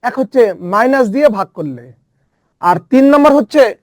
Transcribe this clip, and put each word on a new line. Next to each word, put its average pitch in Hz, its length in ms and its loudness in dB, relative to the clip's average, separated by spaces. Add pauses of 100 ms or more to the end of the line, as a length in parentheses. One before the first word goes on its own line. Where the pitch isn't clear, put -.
এক 240 160 -6
হচ্ছে 240 340 0
মাইনাস 214 560 -2
দিয়ে 277 200 0
ভাগ 196 200 -4
করলে, 127 440 -14 (680)
আর 175 160 0 (140)
তিন 269 200 4
নম্বর 285 220 4
হচ্ছে 277 500 0